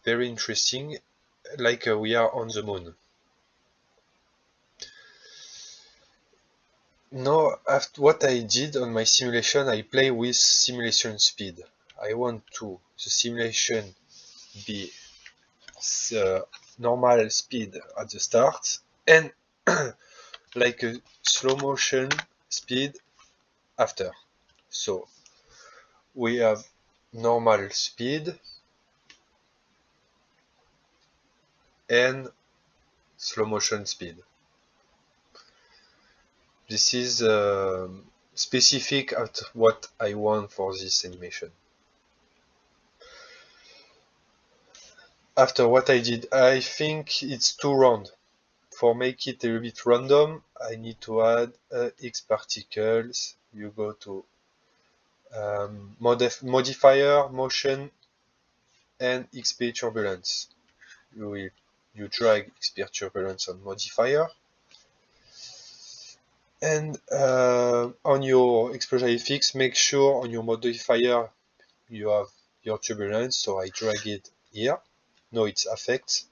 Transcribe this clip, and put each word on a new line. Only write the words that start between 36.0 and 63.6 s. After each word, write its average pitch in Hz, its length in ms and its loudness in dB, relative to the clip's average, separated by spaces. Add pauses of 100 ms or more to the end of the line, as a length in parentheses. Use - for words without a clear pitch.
This 107 280 0
is, 123 260 -2
uh, 98 640 2 (460)
specific 131 800 0
at - 260 -4 (140)
what 113 340 2 (120)
I 104 160 -2
want 107 360 -2
for 95 220 -4
this 95 320 -4
animation. 90 460 -14 (3750)
After 131 300 4
what 127 240 6
I 127 80 6
did, 120 340 -4
I 131 280 6
think 151 600 -6
it's 135 340 -4
too 143 180 -2
round. 123 360 4 (600)
For 117 240 2
make 127 320 -4
it 131 160 -10
a 120 40 -2
little 113 140 -2
bit 117 240 -12
random, 143 560 4 (180)
I 113 160 -8
need 113 260 -14
to 113 200 -2
add, 117 300 2 (200)
uh, 120 180 -4 (140)
X 120 180 -10
particles. 110 1120 -4 (180)
You 104 220 -14
go 107 160 -6
to, 98 340 -14 (1120)
um, 104 640 -8
modif-, 120 400 2
modifier, 135 880 4
motion, 135 600 -4 (1080)
and 127 280 -2 (100)
X - 160 -4
P 120 180 -2
turbulence. 107 760 -4 (680)
You 107 140 -12
will, 98 200 -10 (440)
you 104 160 -14
drag 107 380 2 (100)
X - 140 -6
P 98 200 -6
turbulence 95 580 -6
on 92 140 -14